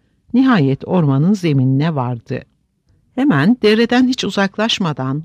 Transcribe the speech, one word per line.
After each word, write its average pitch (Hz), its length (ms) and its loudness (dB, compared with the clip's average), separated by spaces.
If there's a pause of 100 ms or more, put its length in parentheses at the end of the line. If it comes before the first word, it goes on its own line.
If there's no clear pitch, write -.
(340)
Nihayet 208 540 2
ormanın 156 460 2
zeminine 147 600 0
vardı. 123 460 -8 (760)
Hemen 240 480 2
dereden 233 440 2
hiç - 160 -4
uzaklaşmadan 190 1000 -4